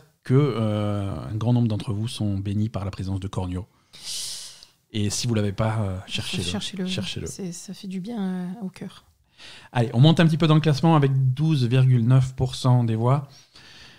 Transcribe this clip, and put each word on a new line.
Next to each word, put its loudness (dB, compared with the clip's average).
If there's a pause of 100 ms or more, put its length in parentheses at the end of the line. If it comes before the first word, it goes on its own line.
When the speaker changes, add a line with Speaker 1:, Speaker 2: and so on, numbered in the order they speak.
(220)
Speaker 1:
que, -2
euh, 0 (180)
un -6
grand 0
nombre 4
d'entre -2
vous -4
sont -2
bénis -2
par -6
la -4
présence -6
de -8
Cornio. -6 (1200)
Et -2
si -4
vous 0
l'avez 0
pas, -2
euh, -4
cherchez-le. -6
Speaker 2:
Cherchez-le. -6
Speaker 1:
Cherchez-le. -6
Speaker 2:
C'est, -10
ça -14
fait -14
du -8
bien, -8
euh, -4 (160)
au -8
cœur. -16 (680)
Speaker 1:
Allez, 0
on 2
monte 8
un 6
petit 2
peu 2
dans 6
le 6
classement 4
avec 2
douze 2
virgule 4
neuf 4
pour -2
cent 2
des 0
voix. 0 (720)